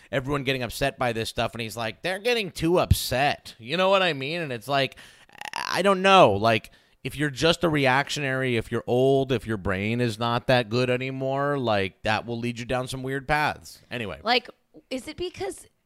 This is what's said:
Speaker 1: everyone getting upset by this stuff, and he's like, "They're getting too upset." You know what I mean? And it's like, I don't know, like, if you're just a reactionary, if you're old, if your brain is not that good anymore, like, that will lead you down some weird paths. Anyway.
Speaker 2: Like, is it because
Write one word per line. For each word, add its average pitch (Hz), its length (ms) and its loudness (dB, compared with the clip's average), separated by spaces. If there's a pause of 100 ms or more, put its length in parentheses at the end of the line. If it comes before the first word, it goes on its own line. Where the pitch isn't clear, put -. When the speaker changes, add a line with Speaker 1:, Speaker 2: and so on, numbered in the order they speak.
(120)
Speaker 1:
everyone 139 320 -2
getting 131 180 -2
upset 127 380 -4
by 123 140 0
this 110 160 -4
stuff, 113 240 -4
and 117 80 -8
he's 110 160 -10
like, 113 240 -8
"They're 190 180 -6
getting 220 320 -2
too 170 280 0
upset." - 800 0
You 123 180 -6
know 190 120 4
what 196 140 4
I 175 80 2
mean? 147 300 -6
And 147 100 -6
it's 120 160 -10
like, 135 300 0 (580)
I 117 280 -4
don't 190 180 4
know, 185 320 8
like, 110 360 2 (340)
if - 120 -8
you're 143 140 -2
just 156 340 0
a 175 60 4
reactionary, 135 880 0
if - 140 -4
you're 117 160 -2
old, 131 440 4
if 117 140 0
your 110 120 -2
brain 101 440 -2
is 117 160 0
not 117 300 -2
that 123 220 4
good 123 200 2
anymore, 135 680 -2
like, 104 420 0
that 104 240 -2
will 117 140 -6
lead 120 180 -4
you 120 80 -10
down 127 220 -4
some 131 160 -8
weird 135 240 -6
paths. 151 520 -2 (120)
Anyway. 101 320 -6
Speaker 2:
Like, 240 260 -2 (400)
is 254 180 -10
it 302 80 -12
because - 520 -10 (180)